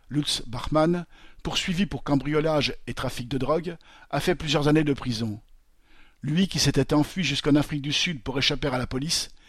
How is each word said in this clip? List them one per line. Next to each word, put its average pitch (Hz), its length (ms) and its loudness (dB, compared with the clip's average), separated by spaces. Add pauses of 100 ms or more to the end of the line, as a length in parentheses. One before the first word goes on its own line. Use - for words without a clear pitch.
Lutz - 380 -2
Bachmann, 156 580 0 (380)
poursuivi 180 420 0
pour - 180 -8
cambriolage 147 720 2 (120)
et 117 60 -6
trafic 123 360 -6
de 139 80 -2
drogue, 160 400 -2 (320)
a 143 100 -2
fait 175 160 2
plusieurs 147 320 0
années 156 160 6
de 143 100 2
prison. 113 460 -4 (840)
Lui 170 280 2
qui 147 100 -2
s'était 139 340 2
enfui 151 300 2
jusqu'en 139 320 2
Afrique 147 260 2
du 143 120 -4
Sud 160 280 -2
pour 131 160 -4
échapper 143 300 0
à 127 100 0
la 123 100 -2
police, 143 420 -4 (200)